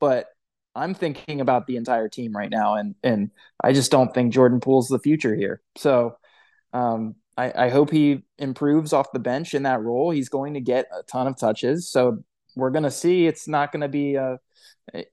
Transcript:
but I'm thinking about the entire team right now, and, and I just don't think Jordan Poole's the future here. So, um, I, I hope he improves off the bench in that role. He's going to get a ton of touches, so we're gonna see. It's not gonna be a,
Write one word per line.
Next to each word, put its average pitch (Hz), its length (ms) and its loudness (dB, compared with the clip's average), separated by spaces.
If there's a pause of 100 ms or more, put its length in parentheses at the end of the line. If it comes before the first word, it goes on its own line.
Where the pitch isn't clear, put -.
but 151 260 2 (480)
I'm 160 200 -6
thinking 151 460 -6
about 127 260 2
the 127 80 -6
entire 117 340 -2
team 113 280 -8
right 104 140 -6
now, 107 260 0
and, 104 260 -4
and 107 300 0 (320)
I 127 80 4
just 135 180 2
don't 131 240 4
think 120 180 2
Jordan 123 280 6
Poole's 131 260 4
the 127 140 -2
future 143 340 2
here. 98 260 -2 (160)
So, 120 400 2 (560)
um, 113 440 -4 (200)
I, 123 280 -2
I 127 60 4
hope 143 200 4
he 147 320 2 (160)
improves 147 540 0
off 139 180 2
the 131 80 -6
bench 131 360 -4
in 139 100 -2
that 131 160 0
role. 123 320 -2
He's 135 160 -2
going 143 260 -6
to 139 60 -8
get 123 260 0 (100)
a 85 60 -10
ton 127 240 -6
of 135 100 -4
touches, 123 540 -2
so 123 320 2 (320)
we're 131 160 -2
gonna 143 220 0
see. 175 340 2
It's 156 220 -4
not 147 240 -2
gonna 147 160 -4
be 143 260 -2
a, 131 240 -2 (760)